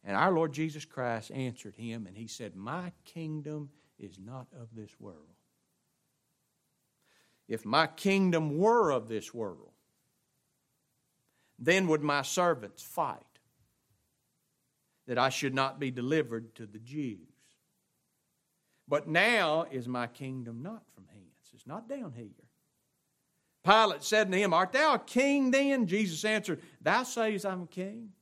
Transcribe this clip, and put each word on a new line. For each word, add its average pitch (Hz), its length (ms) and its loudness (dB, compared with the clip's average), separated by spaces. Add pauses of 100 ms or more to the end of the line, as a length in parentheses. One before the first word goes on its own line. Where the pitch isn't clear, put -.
And 101 100 -6
our 160 180 4
Lord 160 200 0
Jesus 151 320 -6
Christ 120 460 -6
answered 120 460 -8
him, 113 300 -10
and 92 100 -18
he 113 100 -12
said, 104 280 -12
"My 156 380 -10 (120)
kingdom 151 680 -10 (280)
is 95 200 -18
not 123 340 -16
of 117 220 -18
this 107 260 -18
world. 82 280 -20 (2250)
If 107 180 -6
my 147 200 4
kingdom 175 680 2
were 208 340 4
of 117 180 0
this 110 260 -6
world, 104 380 -8 (1900)
then 180 300 4
would 156 140 4
my 143 200 2
servants 143 600 0
fight - 580 -6 (1700)
that 120 120 -2
I 131 100 4
should 135 240 -2
not 135 260 0
be 139 120 -2
delivered 123 640 -2
to 113 120 -16
the 104 120 -18
Jews. 120 400 -8 (1700)
But 156 200 0
now 170 560 4
is 127 220 -8
my 123 200 -4
kingdom 123 560 -10
not 214 320 -14
from 95 140 -20
hence." - 440 -20
It's 113 140 -20
not 220 220 -12
down 247 240 -10
here. 113 180 -14 (1300)
Pilate 202 380 6
said 214 280 4
to 185 80 2
him, 196 160 4
"Art 180 180 2
thou 285 220 4
a 226 40 0
king 277 520 2
then?" 269 360 4
Jesus 180 380 -2
answered, 208 380 -2 (180)
"Thou 202 220 2
sayest 220 420 -2
I'm 185 180 -4
a 170 40 -12
king. 202 560 -10